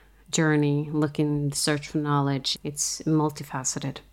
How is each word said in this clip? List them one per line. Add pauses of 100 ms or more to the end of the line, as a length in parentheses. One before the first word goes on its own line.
(300)
journey,
looking,
search
for
knowledge.
It's
multifaceted. (160)